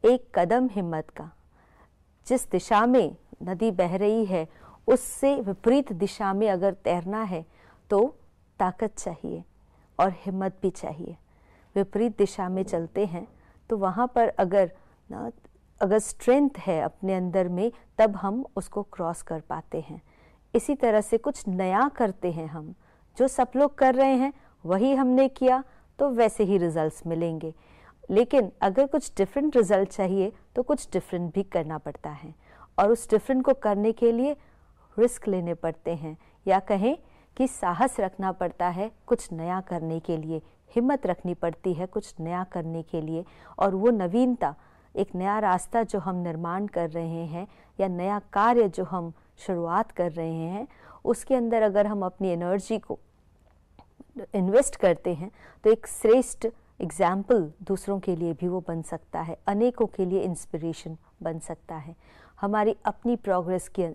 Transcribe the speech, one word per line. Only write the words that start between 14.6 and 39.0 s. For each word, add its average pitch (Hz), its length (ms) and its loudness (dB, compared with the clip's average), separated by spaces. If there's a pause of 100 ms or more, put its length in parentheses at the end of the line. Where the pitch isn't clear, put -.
ना, - 200 -10 (500)
अगर 202 180 2
strength 269 600 2
है 170 240 -2
अपने - 320 -4
अंदर 180 340 0
में 185 220 -2 (280)
तब 214 180 6
हम 202 280 -4 (120)
उसको 202 280 -6
cross 170 380 -6
कर 160 180 -6
पाते 160 400 -8
हैं। 160 200 -14 (540)
इसी 254 200 0
तरह 220 260 4
से 226 180 0
कुछ - 300 -6
नया 190 400 2
करते 190 440 -2
हैं 160 140 -8
हम, 160 280 -12 (420)
जो 262 120 4
सब 254 280 0
लोग 285 220 2
कर 262 160 6
रहे 269 220 4
हैं 269 160 0 (320)
वही 196 300 2
हमने 262 360 4
किया 262 320 2 (360)
तो 285 120 2
वैसे 226 340 2
ही 190 140 2
results 160 480 -2
मिलेंगे, 165 480 -4 (540)
लेकिन 226 440 4 (100)
अगर 196 240 4
कुछ - 300 -4
different 277 400 0
result 196 320 4
चाहिए 190 440 -2 (240)
तो 247 60 0
कुछ 294 300 -2
different 175 420 -4
भी 196 80 0
करना 156 360 -4
पड़ता - 320 -12
है 156 240 -16 (440)
और 202 140 6
उस - 180 0
different 254 340 2
को 269 100 6
करने 208 380 0
के 233 200 4
लिए 277 240 0 (600)
risk 233 320 0
लेने 175 260 -2
पड़ते 165 400 -6
हैं, 156 220 -10 (300)
या 190 140 4
कहें 208 360 0 (400)
कि 233 120 2
साहस 180 520 -2
रखना 190 320 -4
पड़ता 180 360 -4
है 190 220 -4 (160)